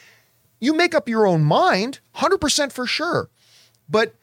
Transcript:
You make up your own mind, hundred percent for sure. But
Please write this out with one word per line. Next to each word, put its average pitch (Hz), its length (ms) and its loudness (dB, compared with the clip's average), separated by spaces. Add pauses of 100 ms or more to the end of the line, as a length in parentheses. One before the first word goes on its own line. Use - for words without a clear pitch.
(580)
You 262 140 0
make 339 220 0
up 294 120 -2
your 220 200 2
own 160 180 2
mind, 240 560 0 (140)
hundred 349 240 0
percent 285 340 -2
for 247 140 -8
sure. 302 420 -4 (600)
But 214 320 0